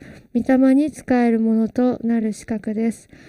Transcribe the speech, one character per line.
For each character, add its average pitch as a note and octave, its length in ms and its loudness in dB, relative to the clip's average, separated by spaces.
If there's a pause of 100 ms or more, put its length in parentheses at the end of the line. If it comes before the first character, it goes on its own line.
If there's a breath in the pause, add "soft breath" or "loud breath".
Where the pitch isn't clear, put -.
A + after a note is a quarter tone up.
(340 loud breath)
御 A#3 80 0
霊 C4 320 4
に D4 180 2
仕 - 200 -16
え A#3+ 180 2
る A3+ 120 0
も A3+ 140 0
の A3 120 0
と B3 360 -2
な A#3 180 0
る A3 100 -2
資 - 140 -12
格 A3 280 -6
で A3+ 200 -2
す。 - 160 -20 (200 soft breath)